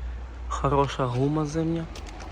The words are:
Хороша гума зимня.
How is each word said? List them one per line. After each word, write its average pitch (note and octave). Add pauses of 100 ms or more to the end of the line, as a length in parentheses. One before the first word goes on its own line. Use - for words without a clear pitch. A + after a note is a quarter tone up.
(480)
Хороша C#3
гума C#3
зимня. E3 (460)